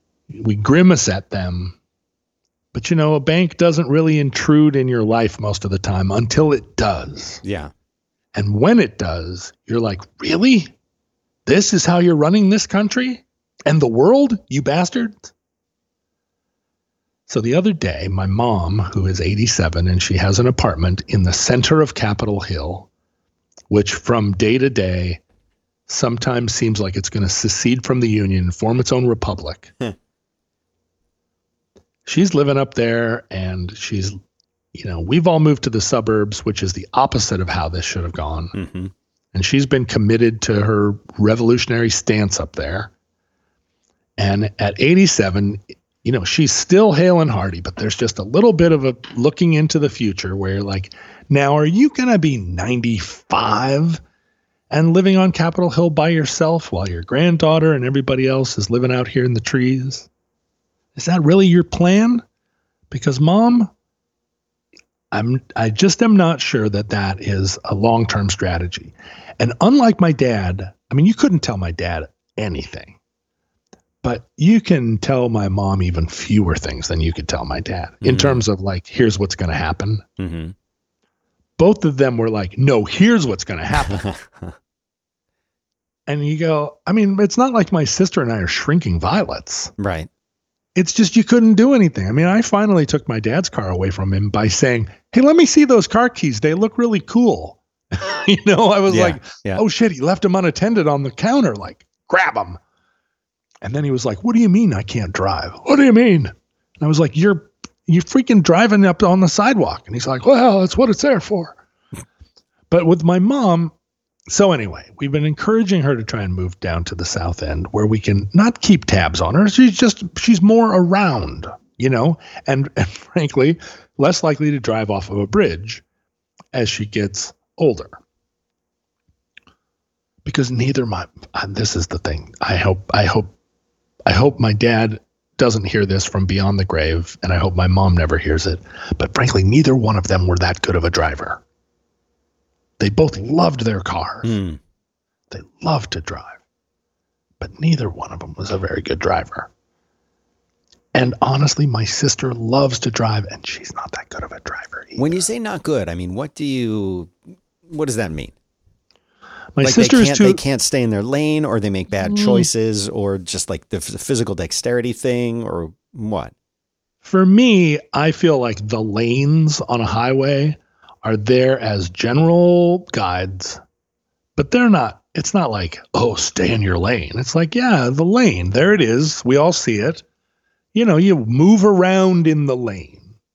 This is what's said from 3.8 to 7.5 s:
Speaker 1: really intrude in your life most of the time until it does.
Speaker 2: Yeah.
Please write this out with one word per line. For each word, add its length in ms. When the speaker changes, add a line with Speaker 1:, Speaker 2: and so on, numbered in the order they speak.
Speaker 1:
really 300
intrude 580
in 120
your 140
life 380
most 240
of 60
the 80
time 320
until 420
it 240
does. 680
Speaker 2:
Yeah. 260